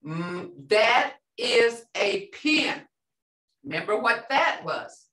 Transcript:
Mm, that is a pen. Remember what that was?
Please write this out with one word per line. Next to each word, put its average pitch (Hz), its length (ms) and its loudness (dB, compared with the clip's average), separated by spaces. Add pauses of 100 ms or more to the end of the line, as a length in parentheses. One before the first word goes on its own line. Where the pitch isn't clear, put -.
Mm, 170 640 -8
that 220 460 2 (240)
is 233 460 2 (120)
a 196 320 -2 (140)
pen. 294 400 0 (840)
Remember 175 340 -4
what 226 300 0
that - 360 0
was? - 480 -10